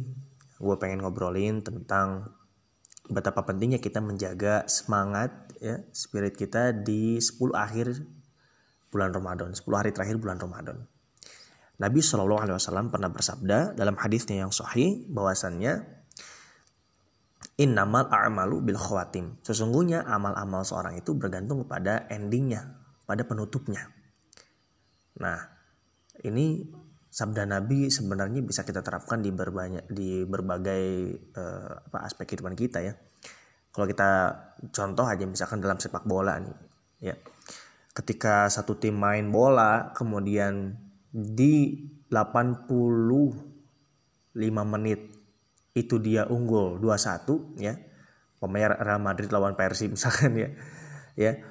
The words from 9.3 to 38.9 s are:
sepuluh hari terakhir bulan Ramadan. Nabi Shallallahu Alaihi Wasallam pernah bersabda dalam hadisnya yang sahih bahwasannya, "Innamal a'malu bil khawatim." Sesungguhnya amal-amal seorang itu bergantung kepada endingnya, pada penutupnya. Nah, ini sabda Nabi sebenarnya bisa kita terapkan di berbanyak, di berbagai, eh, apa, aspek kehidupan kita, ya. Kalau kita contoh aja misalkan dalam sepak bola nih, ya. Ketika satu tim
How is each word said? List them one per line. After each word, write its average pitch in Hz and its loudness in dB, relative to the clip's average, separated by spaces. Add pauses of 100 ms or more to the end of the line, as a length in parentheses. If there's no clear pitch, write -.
sepuluh 104 -2
hari 104 2
terakhir 104 -2
bulan 92 -4
Ramadan. 90 -10 (1040)
Nabi 113 4
Shallallahu 107 4
Alaihi 104 0
Wasallam 95 -2
pernah 95 0
bersabda 127 0
dalam 101 2
hadisnya 104 0
yang 98 -4
sahih 196 0
bahwasannya, 101 -2 (1600)
"Innamal 117 4
a'malu 101 2
bil 101 2
khawatim." 92 -4
Sesungguhnya 127 2
amal-amal 101 -2
seorang 90 -6
itu 156 -2
bergantung 107 -4
kepada 95 -2
endingnya, 107 -2 (280)
pada 104 -2
penutupnya. 107 -6 (1300)
Nah, 87 -4 (840)
ini 156 0 (440)
sabda 107 -2
Nabi 117 2
sebenarnya 98 -2
bisa - -4
kita 92 -4
terapkan 107 -4
di 101 0
berbanyak, 92 -4
di 92 -4
berbagai, 95 -2 (460)
eh, 92 -10 (180)
apa, - -8
aspek - -10
kehidupan 92 -8
kita, 113 -2
ya. 98 -6 (760)
Kalau 101 0
kita 98 4 (640)
contoh 101 0
aja 98 -2
misalkan 95 -4
dalam 95 0
sepak - -8
bola 95 2
nih, - -12 (440)
ya. 92 -6 (800)
Ketika 101 4
satu 104 -2
tim 104 0